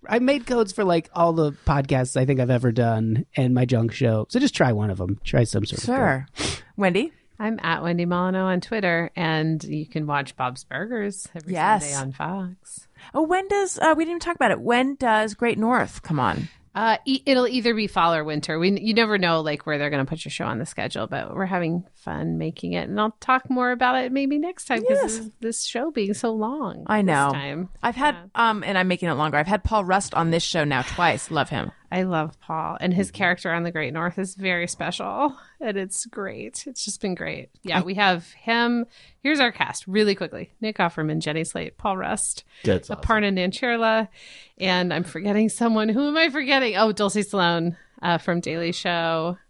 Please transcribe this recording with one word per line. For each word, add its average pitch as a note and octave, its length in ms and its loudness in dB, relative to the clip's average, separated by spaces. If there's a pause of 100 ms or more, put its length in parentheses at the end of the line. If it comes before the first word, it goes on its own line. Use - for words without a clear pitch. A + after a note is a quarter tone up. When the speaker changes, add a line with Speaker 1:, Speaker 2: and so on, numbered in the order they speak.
Speaker 1:
I A3 100 2
made B3+ 260 2
codes A3+ 280 2
for, G#3+ 100 0
like, E3+ 300 2
all E3+ 180 4
the D#3+ 200 2 (140)
podcasts C#3 520 2
I C3 80 4
think C3+ 160 2
I've B2 80 2
ever B2 220 4
done A2+ 540 2 (120)
and B2+ 160 4
my B2 120 4
junk A#2 280 2
show. A2 360 2
So B3 100 2
just C#4 160 2
try C3 180 4
one G#2 160 0
of F#2+ 100 -4
'em. F#2 240 -2
Try C3 220 4
some G#2 180 0
sort - 200 -8
Speaker 2:
Sure. F#3 440 2 (100)
Speaker 1:
of - 60 -4
code. - 200 -6 (120)
Speaker 2:
Wendy? G3+ 380 2 (260)
Speaker 3:
I'm A3 220 -2
at E3 220 0
Wendy F3 220 0
Molyneux F3+ 340 0
on F#3 220 2
Twitter, F3 540 0
and D#3+ 480 0
you D3+ 220 -6
can D#3 220 -4
watch C#3+ 280 -2
Bob's B2+ 300 -4
Burgers G3+ 720 -6
every E3 180 -10
Speaker 2:
Yes. E3+ 400 2
Speaker 3:
Sunday C3+ 140 -2
on C3+ 60 -6
Fox. F3+ 760 -8 (260)
Speaker 2:
Oh, C4+ 80 0
when F#4 260 0
does, G4+ 320 0
uh, D#4+ 160 6
we D#4+ 80 0
didn't E4 100 -2
even F4 60 -4
talk E4+ 160 -4
about A#3+ 160 4
it. - 80 0
When B3+ 360 2
does A3 400 2
Great A#3 240 0
North A#3 420 0
come D3+ 180 -2
on? F2+ 300 0 (260)
Speaker 3:
Uh, A3 300 2
e-, C4 220 0
it'll B3+ 200 4
either A#3 280 0
be G#3+ 100 0
fall E3+ 300 2
or D3+ 80 0
winter. D3+ 340 -2
We, F3+ 240 2
you G#3+ 140 0
never G#3+ 240 4
know, E3+ 220 2
like, D3+ 260 -4
where D3+ 100 -2
they're C#3+ 140 0
gonna C#3 140 0
put D#3+ 200 -8
your D3 60 -10
show - 140 -6
on - 120 -4
the A2+ 80 -4
schedule, - 400 -6
but - 300 -8
we're F#3+ 100 -2
having F3 380 -2 (100)
fun D#3+ 460 -6
making D#3+ 340 -6
it, E3+ 160 -4
and G#3 100 -4
I'll G#3+ 200 -2
talk C4 280 0
more B3 220 0
about B3+ 340 2
it B3+ 80 -4
maybe C#4 280 0
next F4 260 -6
time A#3+ 140 0
'cause B4+ 240 2
Speaker 2:
Yes. A3 160 -4
Speaker 3:
of A3 200 -12
this A3+ 260 -6
show A#3+ 260 -4
being G#3 240 -2
so A3+ 180 -2
long A3 540 -4
Speaker 2:
I G#3 160 2
Speaker 3:
this - 20 4
Speaker 2:
know. C#3+ 260 4
Speaker 3:
time. C#3+ 380 -4 (140)
Speaker 2:
I've A#3 120 -2
had, C4+ 200 0
Speaker 3:
Yeah. G3 340 0
Speaker 2:
um, G#3+ 160 -2
and G3 100 -2
I'm F#3 120 4
making F3+ 220 0
it D#3 40 0
longer. C#3 240 2
I've D3+ 80 4
had G3 180 0
Paul G#3+ 220 0
Rust F#3 300 0
on E3 160 2
this E3 100 2
show D#3+ 220 0
now C#3 180 2
twice. D#3+ 480 0
Love D3 200 0
him. A#2+ 220 -4 (200)
Speaker 3:
I F3+ 120 0
love D#3+ 380 -2
Paul, D#3+ 400 -6
and F3+ 100 0
his F#3+ 180 2
Speaker 2:
Mm-hmm. - 80 -16
Speaker 3:
character F3+ 360 0
on E3+ 80 -2
The E3+ 100 -4
Great D3+ 220 -4
North E3+ 240 -4
is F#3+ 160 -6
very F#3 340 -2
special, G3+ 720 -4 (240)
and G#3+ 160 -2
it's G3 300 -6
great. G3+ 580 -10
It's C4+ 180 -10
just - 180 -8
been F#3+ 120 -4
great. D#3 360 -8 (120)
Yeah, F3 180 0
Speaker 1:
I - 40 0
Speaker 3:
we F#3 100 -4
have F#3 380 0
him. A#3 560 0 (340)
Here's C#4+ 180 2
our B3 120 4
cast - 360 -4
really G3+ 280 4
quickly: E3+ 340 -8 (100)
Nick G#3+ 200 -6
Offerman, D#3+ 400 0
Jenny D#3 240 -4
Slate, E3+ 340 -8
Paul G3 200 -2
Rust, - 480 -6 (180)
Speaker 4:
That's - 260 0
awesome. - 140 -8
Speaker 3:
Aparna G#3 280 2
Nancherla, A3 760 0 (500)
and F3+ 340 0
I'm D#3+ 120 0
forgetting G3+ 460 0
someone. A3 380 2
Who B3+ 200 2
am D4+ 100 0
I D#4+ 140 4
forgetting? C4 460 0
Oh, A3 160 4
Dulce G3+ 360 0
Sloan, E3+ 480 0 (240)
uh, E3+ 160 2
from F3 220 0
Daily E3+ 320 -4
Show E3+ 640 -2 (120)